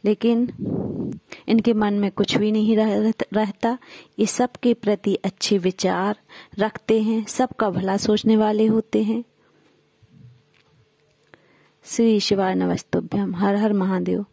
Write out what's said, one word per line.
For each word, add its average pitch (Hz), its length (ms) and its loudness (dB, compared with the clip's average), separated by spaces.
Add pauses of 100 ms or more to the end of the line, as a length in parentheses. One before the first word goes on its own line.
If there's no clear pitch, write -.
लेकिन 233 440 0 (960)
इनके 226 260 2
मन 214 200 2
में 202 180 0
कुछ - 260 -2
भी 214 140 2
नहीं 214 260 2
रह-, 214 360 2 (200)
रहता। 214 440 -2 (420)
ये 220 60 4
सबके 240 480 0
प्रति 202 420 0
अच्छे - 420 -2
विचार 185 580 0 (440)
रखते 220 420 0
हैं, 220 240 0
सबका 240 440 -2
भला 190 280 -2
सोचने 214 400 2
वाले 214 280 2
होते 220 380 0
हैं। 226 200 -2 (2500)
श्री 226 360 2
शिवाय 190 360 0
नमस्तुभ्यम। 180 800 -2
हर 202 200 0
हर 208 180 0
महादेव। 185 600 -2